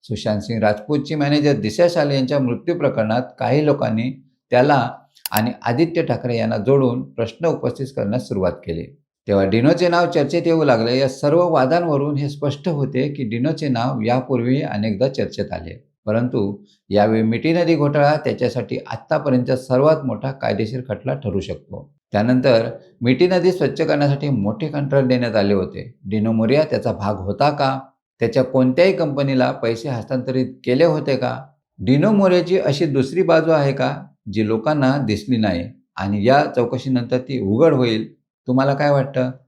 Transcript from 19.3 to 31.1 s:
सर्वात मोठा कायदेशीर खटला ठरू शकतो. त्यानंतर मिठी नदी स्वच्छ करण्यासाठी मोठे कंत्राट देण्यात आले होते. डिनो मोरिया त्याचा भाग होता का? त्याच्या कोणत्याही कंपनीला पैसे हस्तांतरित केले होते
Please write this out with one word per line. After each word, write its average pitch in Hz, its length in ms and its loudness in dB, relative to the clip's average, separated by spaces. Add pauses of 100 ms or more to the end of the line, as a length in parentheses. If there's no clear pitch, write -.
सर्वात 139 500 2
मोठा 123 260 -4
कायदेशीर 113 580 -4
खटला 131 240 -6
ठरू 101 260 -4
शकतो. - 560 -12 (160)
त्यानंतर 117 580 2 (320)
मिठी 127 260 4
नदी 180 240 2
स्वच्छ 147 300 -2
करण्यासाठी 143 480 0
मोठे 110 380 -2
कंत्राट 139 360 0
देण्यात 123 320 0
आले 101 180 2
होते. 95 520 -4
डिनो 107 260 -2
मोरिया 113 320 2
त्याचा 120 280 -2
भाग 104 240 -4
होता 101 340 -2
का? 135 300 -2 (400)
त्याच्या 123 240 0
कोणत्याही 131 500 2
कंपनीला 139 580 0
पैसे 117 380 -4
हस्तांतरित 127 580 -4 (180)
केले 131 200 4
होते 151 300 0